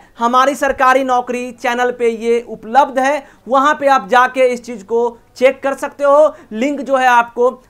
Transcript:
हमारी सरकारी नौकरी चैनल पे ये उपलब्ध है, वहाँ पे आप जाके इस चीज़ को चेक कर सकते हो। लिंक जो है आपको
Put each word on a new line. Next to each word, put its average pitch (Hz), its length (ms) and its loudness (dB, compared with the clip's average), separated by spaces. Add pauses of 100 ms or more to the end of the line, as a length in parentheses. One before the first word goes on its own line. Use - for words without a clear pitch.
(180)
हमारी 254 360 2
सरकारी 262 500 2
नौकरी 247 480 -4
चैनल 247 400 -4
पे 240 160 -2
ये 233 400 -2
उपलब्ध 240 500 0
है, 269 240 -2 (260)
वहाँ 277 320 2
पे 277 80 -2
आप 262 200 0
जाके 254 400 2
इस 240 160 -4
चीज़ 220 200 -14
को 233 340 -4 (180)
चेक 269 260 0
कर 269 120 -4
सकते 285 300 -8
हो। 285 300 4 (180)
लिंक 277 280 -4
जो 269 160 -2
है 254 100 0
आपको 240 440 2 (200)